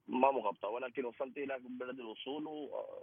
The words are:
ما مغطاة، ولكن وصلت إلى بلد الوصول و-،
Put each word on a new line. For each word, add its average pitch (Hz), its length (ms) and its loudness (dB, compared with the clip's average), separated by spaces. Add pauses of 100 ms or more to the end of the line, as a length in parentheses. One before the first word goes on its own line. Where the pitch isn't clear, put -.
ما 131 240 8
مغطاة، 104 380 0
ولكن 123 360 -2
وصلت 123 320 -4
إلى 135 220 -4
بلد 127 400 -6
الوصول 127 480 -6
و-، 151 380 -4 (180)